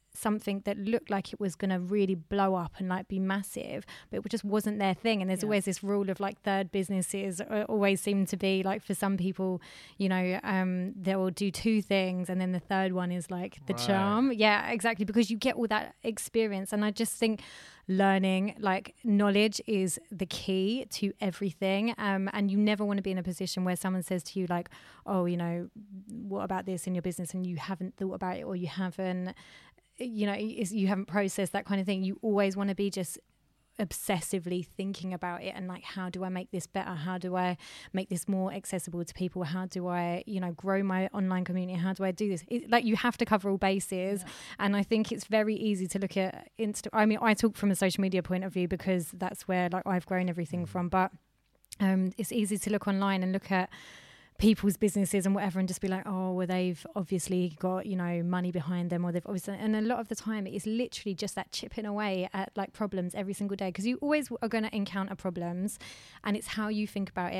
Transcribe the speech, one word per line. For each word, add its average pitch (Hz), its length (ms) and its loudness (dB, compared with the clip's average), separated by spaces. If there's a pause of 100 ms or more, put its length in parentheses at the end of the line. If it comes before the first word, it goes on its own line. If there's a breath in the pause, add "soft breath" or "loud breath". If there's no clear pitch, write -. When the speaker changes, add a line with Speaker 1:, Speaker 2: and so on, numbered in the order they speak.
(120)
Speaker 1:
something 208 520 -2
that 202 120 0
looked 214 320 0
like 196 240 -2
it - 60 -10
was 196 160 -2
gonna 190 240 0
really 190 380 2
blow 190 400 2
up 175 220 -2
and, 190 100 -4
like, 185 180 -4
be 190 140 -4
massive, 196 680 -2 (240 loud breath)
but 208 140 -4
it - 40 -8
just 220 160 -2
wasn't 208 360 0
their 190 120 4
thing. 214 280 2
And 185 100 0
there's 185 120 0
Speaker 2:
Yeah. 208 40 0
Speaker 1:
always 208 200 2
this 190 180 -2
rule 202 260 2
of, 185 80 -4
like, 202 240 -4
third 196 300 2
businesses 190 680 -2
a-, 214 260 0
always 202 340 4
seem 196 260 2
to 196 100 -2
be, 190 280 2
like, 196 180 0
for - 120 -4
some 196 220 2
people, 185 460 0 (360 loud breath)
you 196 100 2
know, 185 340 2
um, 185 580 0
they 190 140 2
will 190 160 2
do 196 220 0
two 220 280 2
things 185 480 2
and 185 120 0
then 185 100 0
the 180 80 0
third 190 340 2
one 180 200 0
is, 180 180 -4
like, 180 360 -6
the 190 80 0
Speaker 3:
Right. - 120 -2
Speaker 1:
charm. 202 460 4
Yeah, 214 380 4
exactly, 226 340 0
because 214 260 2
you 226 60 -2
get 247 180 0
all 226 140 0
that - 340 -2
experience. 208 720 -2
And 208 120 2
I 214 60 2
just 214 260 -2
think 220 240 2 (460 loud breath)
learning, 190 720 4
like, 196 460 -2
knowledge 208 640 4
is 190 300 2 (120)
the 185 160 -4
key 190 640 0
to - 300 -2
everything. 196 800 0
Um, 196 340 0
and 202 180 2
you 196 80 4
never 208 260 4
wanna 202 180 0
be 190 100 -2
in 185 60 0
a 180 40 0
position 185 420 -2
where 180 120 2
someone 185 260 0
says 180 220 -2
to - 160 -4
you, 180 100 0
like, 175 200 -2 (360 loud breath)
"Oh, 185 200 2
you 175 100 2
know, 170 340 -2 (380)
what 196 340 -6
about 185 240 -2
this 185 220 -4
in 185 80 0
your 170 60 0
business?" 180 300 -4
and 185 140 -2
you 180 100 -4
haven't 185 400 -6
thought 190 180 -4
about 185 240 -4
it - 40 -8
or 190 140 -4
you 180 100 -2
haven't, 185 680 -2 (640 loud breath)
you 226 260 -2
know, 202 80 2
is, 208 400 -4
you 196 140 2
haven't 196 200 0
processed 190 460 0
that - 140 -2
kind 196 140 0
of 185 60 0
thing. 190 160 0
You 190 200 -2
always 202 340 4
wanna 196 200 0
be 202 140 0
just - 280 -4 (600)
obsessively 180 840 -2
thinking 190 500 -6
about 175 280 -6
it 190 140 -6
and, 185 120 -8
like, 180 160 -10
"How 185 260 -6
do 185 140 -6
I 185 40 -2
make 185 220 -4
this 180 160 -4
better? - 280 -4
How 175 240 -4
do 180 180 -2
I 180 200 2 (360 loud breath)
make 190 160 -2
this 180 200 -2
more 190 240 2
accessible 175 520 -4
to - 100 -10
people? 180 300 -2
How 185 220 -2
do 180 220 -4
I, 175 380 0
you 190 140 -4
know, 180 120 0
grow 190 300 0
my 190 260 2
online 185 360 0
community? 180 340 -2
How 190 140 2
do 190 120 -2
I 190 80 2
do 202 160 0
this?" 175 200 -2
It, 233 220 -4
like, 240 140 6
you 220 120 4
have 240 220 2
to 233 60 2
cover 202 260 4
all 196 80 4
bases. 190 640 0
Speaker 2:
Yeah. - 80 -14 (260 loud breath)
Speaker 1:
And 202 180 2
I 202 60 4
think 220 300 2
it's 208 140 -4
very 214 280 4
easy 196 340 0
to 196 100 -2
look 196 180 -2
at - 420 -2
Insta-, 214 340 -2
I 214 140 6
mean, 214 160 6
I 214 120 6
talk 214 220 2
from 202 140 2
a 185 60 4
social 196 260 2
media 190 200 2
point 185 220 -2
of 190 80 -6
view 180 160 2
because 180 440 0
that's 185 360 -6
where, 180 220 2
like, 185 160 -2
I've 180 200 0
grown 185 220 2
everything 175 360 -2
Speaker 3:
Mm. - 40 -4
Speaker 1:
from. 175 200 -2
But, 185 240 2 (640)
um, 190 400 4
it's 214 140 -4
easy 214 260 2
to 196 120 -4
look 208 160 0
online 196 360 2
and 185 100 2
look - 180 -2
at 185 200 2 (720 loud breath)
people's 202 380 4
businesses 196 480 2
and 196 80 4
whatever 196 260 0
and 185 80 2
just 180 140 -8
be 196 140 0
like, 190 100 -4
"Oh, 185 260 -2
well, 180 140 0
they've 180 400 0 (100)
obviously 180 640 0
got, 185 260 0
you 202 100 -4
know, 175 280 0
money 180 280 0
behind 175 380 0
them, 175 160 0
or 175 80 0
they've 170 140 -2
obviously," 196 280 -4
and 214 220 0
a 214 60 2
lot 233 180 0
of 214 80 -8
the 226 80 -6
time 214 300 -4
it 190 80 -8
is 202 120 -6
literally 220 480 -2
just 196 200 -6
that - 180 -6
chipping - 320 -6
away 202 480 0
at, 196 240 -4
like, 196 160 -4
problems 190 420 -2
every 196 200 -4
single 202 280 -2
day, 190 80 0
'cause 190 140 -4
you 247 160 0
always 294 300 2 (100)
are 226 80 0
gonna 220 240 0
encounter 196 420 -2
problems, 175 640 -4 (460 loud breath)
and 208 140 0
it's - 80 -10 (120)
how 214 100 0
you 208 180 0
think 196 240 -4
about 180 220 -2
it. - 80 -2